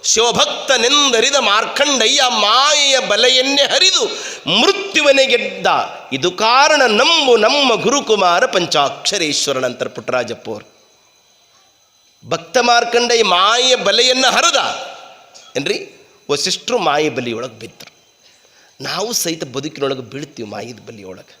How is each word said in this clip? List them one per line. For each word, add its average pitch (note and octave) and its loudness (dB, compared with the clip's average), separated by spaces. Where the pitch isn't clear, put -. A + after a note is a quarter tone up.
ಶಿವಭಕ್ತನೆಂದರಿದ B3+ 2
ಮಾರ್ಕಂಡಯ್ಯ B3+ 2
ಮಾಯೆಯ C4 2
ಬಲೆಯನ್ನೇ B3+ 2
ಹರಿದು D4+ 2
ಮೃತ್ಯುವನೆ D4 2
ಗೆದ್ದ. G#3 -2
ಇದು C#3+ -2
ಕಾರಣ C4 2
ನಂಬು C4 2
ನಮ್ಮ B3 2
ಗುರುಕುಮಾರ G3 0
ಪಂಚಾಕ್ಷರೇಶ್ವರನಂತರ C#3+ -2
ಪುಟ್ಟರಾಜಪ್ಪ A#2 -6
ಅವರು. - -14
ಭಕ್ತ D#3+ -4
ಮಾರ್ಕಂಡಯ್ಯ A#3 2
ಮಾಯೆಯ G#3+ 4
ಬಲೆಯನ್ನ B3 2
ಹರಿದ. C#4 2
ಏನ್ರಿ? - -8
ವಸಿಷ್ಠರು F#3 -4
ಮಾಯೆ D#3 0
ಬಲಿಯೊಳಗೆ A#2 -8
ಬಿದ್ದರು. - -20
ನಾವು F3 -4
ಸಹಿತ E3 -4
ಬದುಕಿನೊಳಗೆ C#3 -6
ಬೀಳ್ತೀವಿ B2 -14
ಮಾಯದ G#2 -12
ಬಲಿಯೊಳಗೆ. F#2+ -20